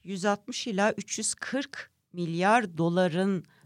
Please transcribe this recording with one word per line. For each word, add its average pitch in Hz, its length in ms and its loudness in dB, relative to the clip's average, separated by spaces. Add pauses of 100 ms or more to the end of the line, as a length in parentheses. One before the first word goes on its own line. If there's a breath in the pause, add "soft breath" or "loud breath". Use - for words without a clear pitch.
yüz 185 200 -6
altmış 208 420 -2
ila 202 260 2
üç - 260 -8
yüz 220 160 -4
kırk - 560 -6 (220)
milyar 175 640 2
doların 180 640 2 (220 soft breath)